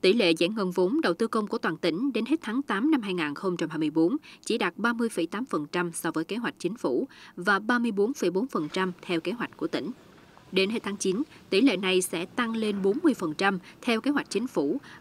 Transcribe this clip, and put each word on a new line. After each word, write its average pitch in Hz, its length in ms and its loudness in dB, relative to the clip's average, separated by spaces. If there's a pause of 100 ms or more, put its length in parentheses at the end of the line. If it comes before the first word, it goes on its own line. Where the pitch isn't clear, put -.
tỷ 190 120 6
lệ 214 180 4
giải 170 180 4
ngân 208 220 -2
vốn 190 300 2
đầu 202 120 2
tư 220 140 0
công 214 200 -2
của 160 100 -4
toàn 170 200 -4
tỉnh 202 360 -2
đến 220 120 -2
hết 262 160 0
tháng 233 200 -4
tám 240 300 0
năm 285 100 4
hai 202 120 -4
nghìn 151 220 -2
không 180 220 -2
trăm 165 120 -2
hai 156 100 -6
mươi 156 100 2
bốn 165 280 2 (280)
chỉ 220 120 -2
đạt - 200 0
ba 233 160 0
mươi 233 160 0
phẩy 165 180 -2
tám 214 180 -6
phần 156 260 -2
trăm 175 220 -2
so - 180 -4
với 160 120 -2
kế 196 120 -6
hoạch 220 240 -4
chính 180 160 -4
phủ 156 320 -2 (280)
và 190 240 2
ba 233 200 0
mươi 233 120 0
bốn 202 220 2
phẩy 175 180 0
bốn 190 160 0
phần 160 220 -4
trăm 190 220 -2 (100)
theo 170 180 -2
kế 180 120 -4
hoạch - 260 -8
của - 100 -4
tỉnh. 147 240 -4 (600)
Đến 190 180 2
hết 220 140 -2
tháng 202 140 -6
chín, 196 260 0 (260)
tỷ 196 120 4
lệ 247 160 6
này 185 240 2
sẽ 175 240 -4
tăng 226 300 -4
lên 208 260 -2
bốn 196 220 2
mươi 302 100 6
phần 160 200 -4
trăm 196 260 2 (220)
theo 226 200 0
kế 269 100 0
hoạch 285 180 -2
chính 254 180 -2
phủ 165 300 0 (240)